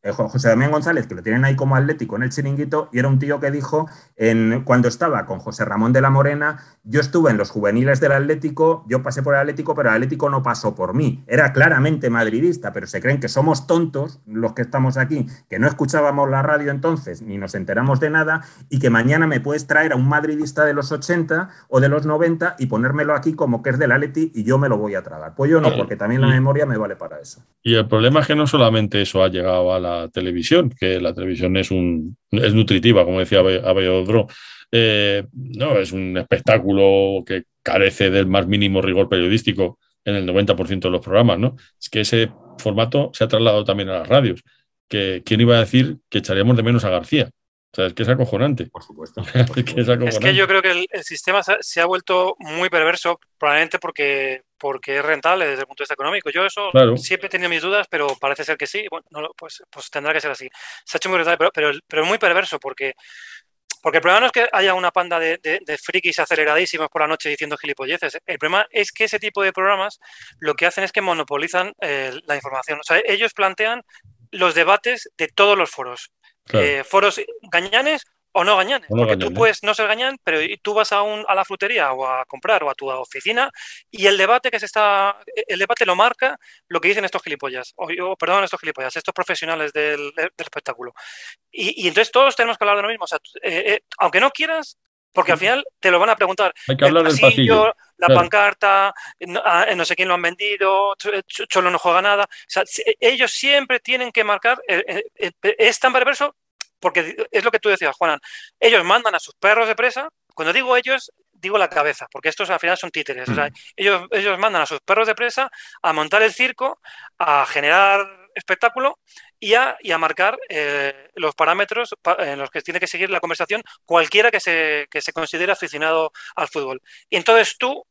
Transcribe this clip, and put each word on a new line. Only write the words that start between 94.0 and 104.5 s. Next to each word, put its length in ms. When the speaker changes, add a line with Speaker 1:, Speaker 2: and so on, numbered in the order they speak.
Speaker 3:
no 100
quieras, 480
porque 180
al 80
Speaker 2:
Sí. 60
Speaker 3:
final 180
te 120
lo 60
van 120
a 80
preguntar. 360
Speaker 2:
Hay 80
que 80
Speaker 3:
El 60
Speaker 2:
hablar 160
del 80
Speaker 3:
pasillo, 160
Speaker 2:
pasillo. 360
Speaker 3:
la 120
Speaker 2:
Claro. 120
Speaker 3:
pancarta, 760
no, 240
a, 280
no 120
sé 100
quién 140
lo 40
han 80
vendido, 760
Ch-, 260
Ch-, 240
Cholo 240
no 80
juega 220
nada. 240
O 20
sea, 160
si, 180
ellos 320
siempre 480
tienen 320
que 140
marcar 420